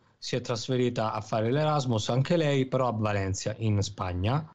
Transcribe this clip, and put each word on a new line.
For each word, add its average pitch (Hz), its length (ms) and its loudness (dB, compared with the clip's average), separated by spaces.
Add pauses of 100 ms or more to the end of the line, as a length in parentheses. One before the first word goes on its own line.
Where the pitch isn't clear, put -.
(220)
si - 140 -6
è 120 60 0
trasferita 120 720 0
a 110 80 -4
fare 110 280 0
l'Erasmus 139 600 0
anche 135 260 2
lei, 143 320 2
però 131 220 2
a - 20 -2
Valencia, 104 680 -2
in 107 220 2
Spagna, 98 720 -2